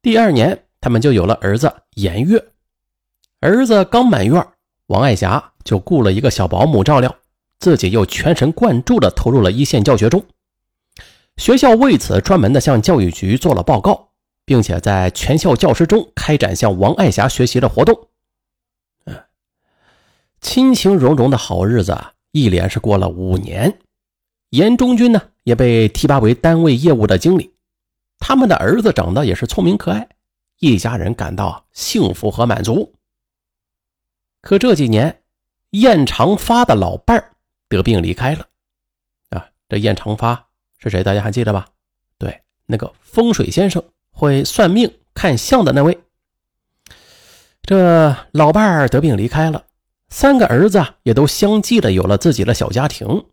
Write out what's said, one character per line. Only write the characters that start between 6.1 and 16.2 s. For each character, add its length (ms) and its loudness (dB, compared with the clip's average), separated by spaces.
一 80 -2
个 100 0
小 160 -2
保 200 0
姆 180 2
照 160 2
料， 160 -2
自 180 2
己 120 -2
又 160 2
全 300 -2
神 160 0
贯 320 0
注 160 0
地 100 2
投 220 -2
入 80 4
了 100 2
一 140 -2
线 180 0
教 140 4
学 140 2
中。 120 2
学 200 2
校 120 4
为 280 4
此 220 -2
专 180 0
门 140 2
地 80 2
向 220 2
教 180 2
育 100 0
局 280 -2
做 180 0
了 80 -4
报 160 0
告， 300 -2
并 180 2
且 200 -2
在 300 0
全 260 -2
校 180 2
教 180 0
师 140 0
中 260 0
开 240 -2